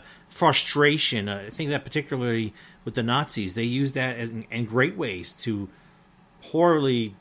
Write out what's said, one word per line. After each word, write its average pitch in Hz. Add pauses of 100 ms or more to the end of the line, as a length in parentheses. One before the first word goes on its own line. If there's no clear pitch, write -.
(280)
frustration. 147
Uh, 101
I -
think 147
that 143
particularly 123 (300)
with -
the 123
Nazis, 117
they 113
used 135
that 131
as, 117
in, 113
in 117
great 127
ways 101
to 101 (720)
horribly 135